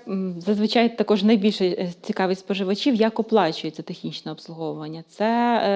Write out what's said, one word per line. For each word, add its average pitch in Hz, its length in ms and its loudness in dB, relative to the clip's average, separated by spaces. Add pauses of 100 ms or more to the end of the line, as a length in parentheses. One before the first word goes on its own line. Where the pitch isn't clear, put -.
м, 190 320 -4
зазвичай 214 580 2
також 208 260 2
найбільше, 208 420 4
е, 180 360 -2
цікавить 190 380 -2
споживачів: 202 560 0
як 220 240 2
оплачується 165 640 0
технічне 165 480 -10
обслуговування? 156 800 -10
Це, 233 520 2 (140)